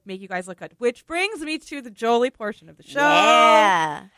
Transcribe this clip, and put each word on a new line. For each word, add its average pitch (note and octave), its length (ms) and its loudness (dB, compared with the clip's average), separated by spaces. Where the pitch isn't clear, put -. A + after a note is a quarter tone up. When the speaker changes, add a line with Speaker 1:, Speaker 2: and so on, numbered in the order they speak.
Speaker 1:
make F#3+ 160 -14
you F#3+ 80 -18
guys F3+ 180 -8
look F3+ 120 -16
good, D#3+ 180 -18
which A#3+ 300 -4
brings F4+ 340 -6
me D#4 160 -8
to C#4+ 240 -14
the A#3+ 80 -16
Jolie A#3 400 -2
portion G#3 400 -14
of D#3 80 -20
the - 60 -20
show. - 180 -8
Speaker 2:
Yeah. A3 1040 4